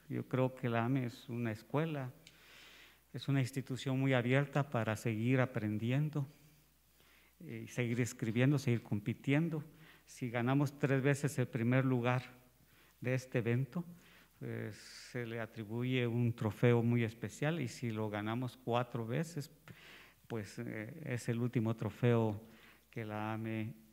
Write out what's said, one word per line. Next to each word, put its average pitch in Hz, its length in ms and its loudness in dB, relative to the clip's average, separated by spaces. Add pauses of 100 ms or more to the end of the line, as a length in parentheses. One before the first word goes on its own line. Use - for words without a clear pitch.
Yo 123 200 -6
creo 127 280 0
que 127 120 -4
la 117 160 2
ame 127 220 0
es - 220 -10
una 120 240 -4
escuela, 143 580 -4 (1000)
es 127 160 -6
una 139 120 4
institución 131 580 -2
muy 135 140 4
abierta 135 560 2
para 110 280 0
seguir 120 440 2
aprendiendo, 123 840 0 (1120)
eh, 117 300 -10
seguir 120 300 0
escribiendo, 123 580 2
seguir 120 240 2
compitiendo. 143 840 0 (420)
Si - 240 -8
ganamos 131 480 2
tres 135 240 2
veces 143 360 2
el 123 100 2
primer 123 360 2
lugar 123 380 2 (760)
de 127 140 0
este 127 240 -2
evento, 123 460 0 (540)
pues, 113 380 -8 (340)
se 120 160 -6
le 113 140 -6
atribuye 120 680 -2
un 117 280 2
trofeo 117 480 6
muy 120 220 4
especial, 143 560 -4
y 123 80 -2
si 117 220 -4
lo 107 200 -2
ganamos 110 460 -4
cuatro 120 500 -2
veces, 147 440 -4 (760)
pues, 110 320 -6
eh, 120 460 -8
es 123 240 -4
el 117 120 0
último 117 340 2
trofeo 113 640 2 (500)
que 113 140 -8
la 107 280 -4
ame 110 420 -4 (180)